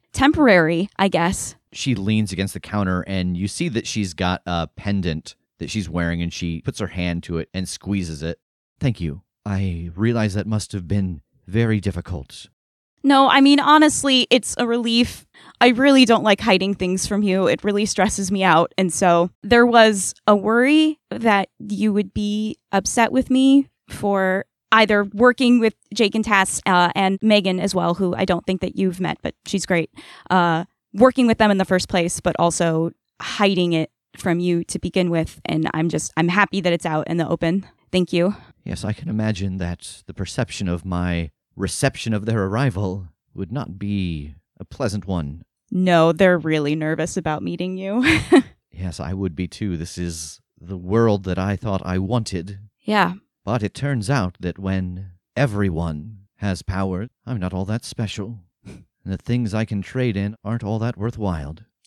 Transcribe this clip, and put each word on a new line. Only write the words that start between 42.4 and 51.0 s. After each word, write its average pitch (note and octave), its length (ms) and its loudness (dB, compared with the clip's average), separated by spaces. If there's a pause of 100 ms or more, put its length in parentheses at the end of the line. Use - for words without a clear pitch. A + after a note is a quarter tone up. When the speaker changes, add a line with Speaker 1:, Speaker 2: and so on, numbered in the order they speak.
Speaker 2:
arrival G2 640 -4 (240)
would F#2 180 -10
not A2+ 260 -10
be F2+ 580 -6 (220)
a - 60 -14
pleasant G#2 420 -6
one. E2 380 -6 (260)
Speaker 1:
No, F3 440 2
they're F3+ 240 4
really D#3 380 -2
nervous D#3 420 -4
about D#3+ 260 -4
meeting F3 320 -6
you. G3 300 -2 (260)
<laughs> - 120 8 (280)
Speaker 2:
Yes, F2+ 280 -8
I D#2+ 140 -6
would F#2+ 220 -4
be F2+ 120 -4
too. F#2 300 -6
This E2 200 -8
is D#2+ 440 -8 (180)
the F2+ 180 -10
world G2+ 480 0